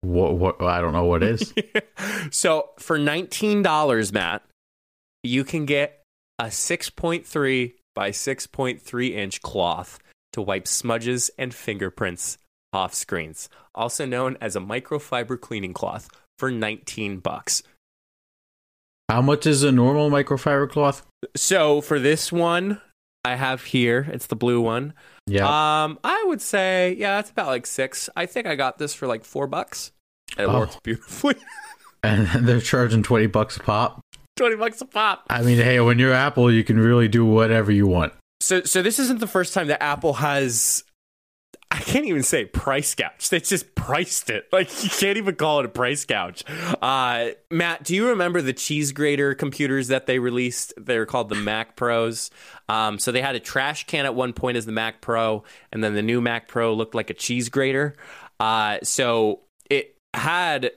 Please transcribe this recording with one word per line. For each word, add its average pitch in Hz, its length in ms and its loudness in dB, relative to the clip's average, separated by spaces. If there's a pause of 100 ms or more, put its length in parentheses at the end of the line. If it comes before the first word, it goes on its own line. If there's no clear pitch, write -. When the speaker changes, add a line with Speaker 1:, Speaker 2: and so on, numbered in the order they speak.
Speaker 1:
What, 87 360 2
what, 90 240 0
I 87 180 2
don't 85 140 -2
know 87 100 2
what 87 180 2
is. 117 360 -2
Speaker 2:
<laughs> 208 40 -2 (680)
So 160 460 0
for - 200 -2
nineteen 185 640 0
dollars, 147 500 2
Matt, 95 300 -2 (800)
you 123 220 0
can 156 220 -4
get 143 360 0 (360)
a 113 120 -6
six - 400 -4
point 170 360 -4
three 131 480 -2 (200)
by 101 180 -2
six - 340 -6
point 127 340 -6
three 123 360 -6
inch 98 260 -8
cloth 87 560 -4 (340)
to - 100 -8
wipe 98 260 -4
smudges 120 680 -4
and 127 140 -8
fingerprints 98 840 -6 (340)
off 95 220 -4
screens, 78 540 -8 (260)
also 120 320 -4
known 131 340 -4
as 107 140 -6
a 101 60 -2
microfiber 123 800 -6
cleaning 98 340 -8
cloth, - 340 -8 (300)
for 131 120 -4
nineteen 107 680 -6
bucks. - 440 -6 (1500)
Speaker 1:
How 113 120 2
much 147 240 2
is 143 160 4
a 143 100 4
normal 135 380 4
microfiber 143 600 0
cloth? 143 340 0 (320)
Speaker 2:
So 151 440 4
for 147 180 0
this 147 320 2
one 175 500 0 (440)
I 123 120 -2
have 131 280 -2
here, 123 480 2
it's - 160 -10
the 117 80 -4
blue 120 240 2
one. 120 340 -2 (320)
Speaker 1:
Yeah. 151 580 2
Speaker 2:
Um, 156 200 -6
I 381 240 0
would 294 120 -2
say, 185 580 0
yeah, 202 180 0
that's 208 140 -4
about, 180 180 -4
like, 123 180 -2
six. - 500 -6
I 175 100 -2
think 220 200 -6
I 160 100 -2
got 131 220 -2
this 147 160 -6
for, - 120 -8
like, 113 180 -4
four 139 220 -6
bucks. - 460 -8 (460)
And 101 100 0
it - 20 2
Speaker 1:
Oh. 120 100 4
Speaker 2:
works - 220 -4
beautifully. - 580 -2
<laughs> - 40 -20 (580)
Speaker 1:
And 107 240 4
<laughs> 82 80 0 (120)
they're 120 160 4
charging 117 400 2
twenty 110 240 4
bucks 107 320 0
a - 20 -14
pop. - 400 0 (380)
Speaker 2:
Twenty 233 180 2
bucks 226 240 -4
a 262 60 -10
pop. 214 420 -2
Speaker 1:
I 123 140 0
mean, 123 160 6
hey, 123 220 4
when 117 180 6
you're 127 160 6
Apple, 127 360 4
you 113 140 6
can 113 160 4
really 117 280 6
do 113 180 6
whatever 110 440 6
you 101 160 6
want. 87 280 2 (260)
Speaker 2:
So, 185 220 2
so - 180 2
this 214 180 2
isn't 254 220 0
the 226 60 -2
first 180 260 0
time 175 140 0
that 147 160 0
Apple 147 320 0
has, 139 680 0 (880)
I - 100 -2
can't 294 260 0
even 160 160 0
say 127 240 0
price - 480 -2
gouge. - 340 -6
They 180 120 0
just - 340 -4
priced - 560 -2
it. 107 200 -4
Like, - 320 0
you 208 60 -2
can't 202 300 0
even 196 160 -2
call 151 260 2
it 127 60 0
a - 20 -6
price 127 380 -2
gouge. 101 360 -4 (380)
Uh, 123 520 0 (180)
Matt, 165 340 -2
do 160 100 -2
you 214 140 2
remember 180 320 2
the 131 140 -2
cheese 147 380 -2
grater 143 420 2
computers 135 540 -2
that 131 180 0
they 127 120 2
released? 123 600 -2
They 120 180 -2
were 113 80 0
called 120 240 -2
the 104 60 -4
Mac 104 420 -4
Pros. 117 540 -2 (400)
Um, 107 280 0
so 123 140 -2
they 123 80 2
had 135 140 -2
a 117 60 -4
trash 147 460 -4
can 143 200 -2
at 127 80 -2
one 123 180 -2
point 123 240 -4
as 113 80 -2
the 110 80 -8
Mac 110 300 -4
Pro, 113 420 0 (260)
and 110 140 -4
then 107 80 0
the 104 80 0
new 117 220 0
Mac 117 260 -2
Pro 117 240 0
looked 110 220 -4
like 113 160 -4
a 110 40 -6
cheese 120 360 -4
grater. 135 440 0 (460)
Uh, 110 420 0
so 117 580 0 (280)
it - 280 -2 (180)
had 147 640 -2